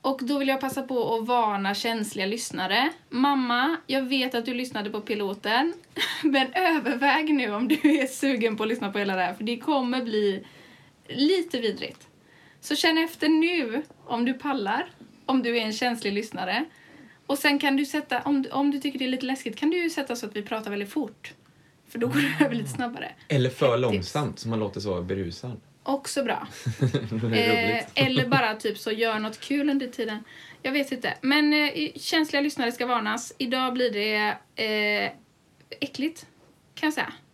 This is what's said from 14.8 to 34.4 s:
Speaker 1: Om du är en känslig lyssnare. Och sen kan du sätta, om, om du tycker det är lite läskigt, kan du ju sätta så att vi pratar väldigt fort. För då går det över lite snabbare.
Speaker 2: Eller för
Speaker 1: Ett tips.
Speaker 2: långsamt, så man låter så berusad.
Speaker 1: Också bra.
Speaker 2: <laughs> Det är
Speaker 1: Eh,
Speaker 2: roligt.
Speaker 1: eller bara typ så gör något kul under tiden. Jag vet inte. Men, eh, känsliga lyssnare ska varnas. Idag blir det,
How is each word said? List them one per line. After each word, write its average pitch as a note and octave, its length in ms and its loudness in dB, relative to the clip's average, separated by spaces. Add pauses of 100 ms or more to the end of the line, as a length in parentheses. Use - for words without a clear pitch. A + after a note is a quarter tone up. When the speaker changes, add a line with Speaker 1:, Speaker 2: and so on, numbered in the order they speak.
Speaker 1:
Om C4 160 4
du A#3 160 2
är - 40 2
en G#3+ 100 -2
känslig A#3 400 0
lyssnare. G3+ 520 -2 (600)
Och C#4 120 0
sen C#4+ 200 4
kan C#4 180 2
du C#4+ 100 2
sätta, C#4 360 -4
om, C#4+ 280 2
om C#4 200 2
du C#4+ 80 0
tycker C4+ 200 -4
det C4 60 -2
är B3+ 40 0
lite B3+ 180 -2
läskigt, C4 320 -4
kan D4+ 120 2
du F4 120 2
ju E4+ 80 2
sätta C4+ 260 -4
så A#3 100 -8
att G#3 100 -8
vi G#3 60 -6
pratar G#3+ 280 -6
väldigt G3+ 220 -4
fort. G#3 400 -6 (560)
För - 100 -10
då A#3 80 0
går C4 80 0 (240)
det D4 60 6
över A#3+ 100 0
lite A3+ 140 -2
snabbare. - 440 -6 (160)
Speaker 2:
Eller B2+ 220 4
för - 160 2
Speaker 1:
Ett A#2+ 160 4
tips. A#2 100 2
Speaker 2:
långsamt, G2+ 460 -2
så - 100 -8
man A2+ 120 0
låter G2 200 -4
så F#2+ 220 -4
berusad. F#2+ 580 -6 (220)
Speaker 1:
Också C#4 420 -2
bra. - 220 -4 (180)
Speaker 2:
<laughs> A2+ 160 -4 (500)
Det A2+ 140 4
är A#3 200 4
Speaker 1:
Eh, A3+ 100 0
Speaker 2:
roligt. A3+ 200 -2
Speaker 1:
eller C4 320 4
bara A#3+ 280 2
typ A3 240 -4
så - 140 -6
gör A3 260 0
något G#3+ 220 -6
kul C#4+ 300 0
under C4+ 180 0
tiden. A3 360 -6 (380)
Jag C4+ 100 -4
vet C#4 200 0
inte. A#3+ 280 -4
Men, D4 320 4
eh, D4 180 4 (260)
känsliga D#4 440 0
lyssnare C#4 320 0
ska A#3+ 140 -2
varnas. A3+ 520 -2
Idag B3+ 340 0
blir B3+ 180 2
det, G#3 440 0 (300)